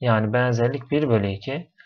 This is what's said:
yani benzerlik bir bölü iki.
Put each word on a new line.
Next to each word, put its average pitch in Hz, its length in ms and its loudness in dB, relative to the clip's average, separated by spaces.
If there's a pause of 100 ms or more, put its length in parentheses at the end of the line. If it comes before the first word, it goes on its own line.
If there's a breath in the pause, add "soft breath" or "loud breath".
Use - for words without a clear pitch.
yani 110 320 2
benzerlik 123 580 0
bir 147 180 0
bölü 104 200 2
iki. 135 420 -8 (160 soft breath)